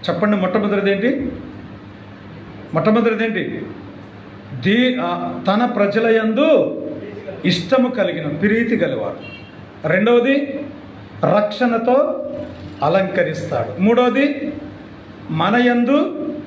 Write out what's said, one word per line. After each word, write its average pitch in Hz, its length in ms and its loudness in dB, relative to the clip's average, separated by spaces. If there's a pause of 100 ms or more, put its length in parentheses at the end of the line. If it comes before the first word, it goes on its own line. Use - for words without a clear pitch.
(100)
చెప్పండి, 208 260 2
మొట్టమొదటిది 196 540 2
ఏంటి? 214 420 0 (1400)
మొట్టమొదటిది 214 500 2
ఏంటి? 185 420 -4 (960)
దీ-, 247 380 2
ఆ, - 440 -4
తన 214 180 4
ప్రజల 202 420 2
యందు 226 760 4 (640)
ఇష్టము 247 440 2
కలిగిన, 170 400 -2
ప్రీతి 214 480 2
గలవాడు. 127 600 -4 (520)
రెండవది, 240 760 2 (720)
రక్షణతో 233 920 2 (560)
అలంకరిస్తాడు. 160 1000 0
మూడవది, 247 720 4 (760)
మన 170 260 2
యందు 247 720 2 (180)